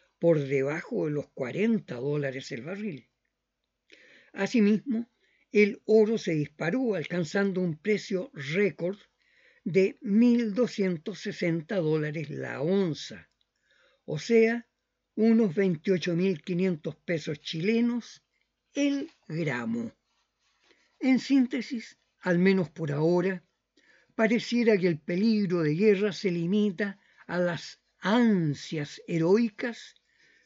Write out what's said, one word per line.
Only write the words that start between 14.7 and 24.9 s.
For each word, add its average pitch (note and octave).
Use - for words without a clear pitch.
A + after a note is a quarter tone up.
unos A3
veintiocho F#3
mil F3+
quinientos F3
pesos D#3
chilenos A3+
el C#4+
gramo. A#2+
En C4
síntesis, B3+
al F3+
menos F#3
por D#3+
ahora, F3
pareciera A3+
que F3+
el D#3+